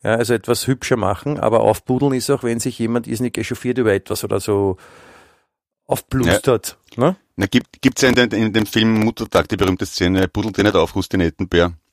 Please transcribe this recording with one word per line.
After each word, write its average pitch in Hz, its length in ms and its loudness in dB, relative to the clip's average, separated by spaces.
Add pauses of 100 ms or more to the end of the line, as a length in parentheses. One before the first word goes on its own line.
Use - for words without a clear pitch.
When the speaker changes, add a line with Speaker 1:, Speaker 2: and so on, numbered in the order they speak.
Speaker 1:
Ja, 110 140 0
also 117 180 0
etwas 113 320 -2
hübscher 127 300 -2
machen, 101 420 -4
aber 113 220 0
aufpudeln 127 540 2
ist 127 160 -4
auch, 139 120 0
wenn 117 180 -2
sich 120 180 -6
jemand 117 280 -2
irrsinnig 117 320 -4
echauffiert 120 400 -4
über 110 140 2
etwas 98 320 -4
oder 104 160 -2
so 98 360 0 (1080)
aufblustert, 120 920 0 (180)
Speaker 2:
Ja. 117 140 2
Speaker 1:
ne? 190 60 -4 (200)
Speaker 2:
Na, 98 100 -2
gibt, - 360 -2
gibt's - 200 0
ja 135 60 6
in 123 60 4
den, 120 160 2
in 110 220 0
dem 110 120 2
Film 110 360 0
Muttertag 107 480 0
die - 80 -4
berühmte 92 300 0
Szene, 92 420 0
"Pudel 101 240 -4
dir 101 100 -2
nicht 101 140 4
auf, 85 180 2
Hustinetenbär." 87 800 0 (200)